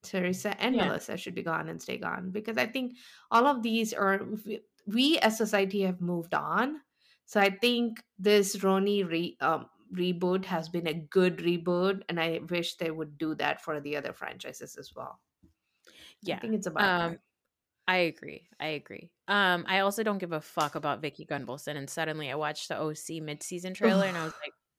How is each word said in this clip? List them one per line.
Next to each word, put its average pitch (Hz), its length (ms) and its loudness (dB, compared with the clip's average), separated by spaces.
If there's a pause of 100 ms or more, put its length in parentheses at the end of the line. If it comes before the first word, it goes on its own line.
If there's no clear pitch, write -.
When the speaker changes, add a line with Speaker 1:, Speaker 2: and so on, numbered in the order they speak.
Speaker 1:
Teresa 185 580 -2
and 247 160 2
Speaker 2:
Yeah. 196 120 4
Speaker 1:
Melissa 165 300 -4
should 180 180 -10
be 170 80 -6
gone 160 260 -4
and 165 120 -10
stay - 160 -6
gone, 180 340 -6
because 214 260 -4
I 247 80 2
think 247 320 -6 (320)
all 240 160 6
of 269 160 4
these 220 320 0
are, 196 300 2 (220)
we, 214 160 -8 (260)
we 262 320 4
as 220 180 4
society 202 460 2
have 180 180 0
moved 175 320 -2
on. 196 480 0 (440)
So - 140 0
I 196 120 6
think 233 520 2 (140)
this 202 380 6
Roni 196 520 4
re-, 165 340 -2
um, 156 280 2 (240)
reboot 180 520 0
has 160 240 -4
been 170 180 -2
a 151 60 -2
good 175 440 2
reboot, 175 720 2
and 175 100 -2
I 165 200 0 (100)
wish 175 280 -2
they 165 140 -2
would 151 260 -8
do 156 180 -2
that 147 260 0
for 151 180 -4
the 143 180 -6
other - 160 -6
franchises - 640 -12
as - 180 -16
well. 131 240 -14 (260)
I - 40 -20 (720)
Speaker 2:
Yeah. 185 180 -4
Speaker 1:
think 220 140 -2
it's 214 140 -2
about 165 160 2
Speaker 2:
Um, 175 280 4
Speaker 1:
time. 165 80 -10 (680)
Speaker 2:
I 185 100 4
agree. - 500 -2 (120)
I 151 80 -4
agree. 156 440 -10 (160)
Um, 185 400 4
I 190 120 2
also 202 240 2
don't 208 160 0
give 175 120 -6
a 156 100 -2
fuck 151 340 -2
about 147 260 -2
Vicky 143 240 -8
Gunvalson, 139 500 -6
and 139 140 -8
suddenly 156 420 -4
I 139 40 -4
watched 151 340 -4
the 139 80 -2
O 151 160 -2
C 160 260 -10
mid-season 170 540 -8
trailer, 196 320 4
and 180 100 -2
I 165 100 -4
was 156 80 -8
Speaker 1:
Ugh. - 100 -18
Speaker 2:
like, 151 100 -12 (260)